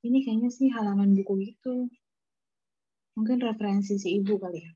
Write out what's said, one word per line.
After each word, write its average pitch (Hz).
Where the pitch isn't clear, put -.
Ini 262
kayaknya 233
sih 262
halaman 202
buku 196
gitu. 247
Mungkin 240
referensi 202
si 196
ibu 202
kali 175
ya. -